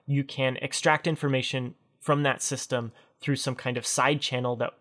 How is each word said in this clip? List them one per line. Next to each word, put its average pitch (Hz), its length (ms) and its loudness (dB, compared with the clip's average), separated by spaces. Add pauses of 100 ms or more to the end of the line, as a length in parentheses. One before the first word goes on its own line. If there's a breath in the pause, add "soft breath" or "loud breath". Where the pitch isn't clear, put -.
you 139 180 0
can 131 340 -2
extract - 500 2
information 131 640 -2 (260)
from 147 240 2
that 135 180 2
system 120 500 -4 (300 soft breath)
through 143 160 2
some 131 180 -2
kind 123 220 -4
of 117 80 -6
side 143 360 4
channel 123 340 -2
that 117 260 -2